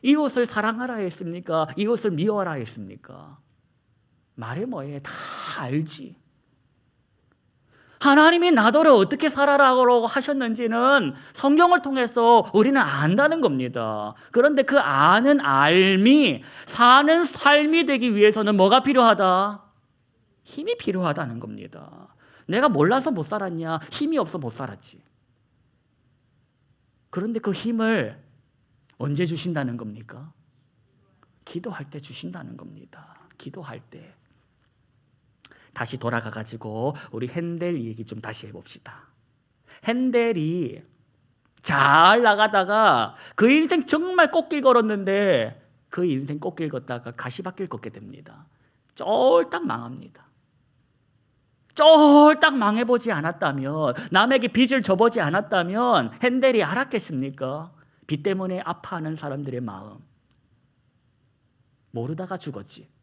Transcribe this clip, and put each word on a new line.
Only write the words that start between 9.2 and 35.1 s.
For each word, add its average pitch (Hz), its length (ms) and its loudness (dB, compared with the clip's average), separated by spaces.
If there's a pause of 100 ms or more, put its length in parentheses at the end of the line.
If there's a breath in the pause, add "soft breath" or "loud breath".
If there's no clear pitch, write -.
살아라고 262 760 4
하셨는지는 240 1040 -2 (200 loud breath)
성경을 349 500 4
통해서 240 720 2
우리는 254 280 4
안다는 185 580 0
겁니다. 120 760 -4 (180 soft breath)
그런데 269 320 2
그 269 160 2
아는 185 600 4
알미, 185 1040 4 (220 loud breath)
사는 285 580 4
삶이 294 600 2
되기 247 300 -2
위해서는 208 420 4
뭐가 196 240 6
필요하다? 208 840 2 (800)
힘이 403 340 -8
필요하다는 160 600 -6
겁니다. - 760 -20 (340 soft breath)
내가 240 200 0
몰라서 240 440 2
못 170 120 -4
살았냐? 165 560 -8 (120)
힘이 311 260 -4
없어 180 220 -6
못 131 100 -8
살았지. - 520 -16 (2000)
그런데 220 300 -6
그 208 140 -6
힘을 220 680 -4 (760)
언제 143 280 -4
주신다는 151 520 -6
겁니까? 113 560 -16 (1120)
기도할 175 440 -14
때 147 100 -18
주신다는 165 580 -16
겁니다. - 580 -20 (220)
기도할 139 420 -18
때. - 360 -20 (1600 soft breath)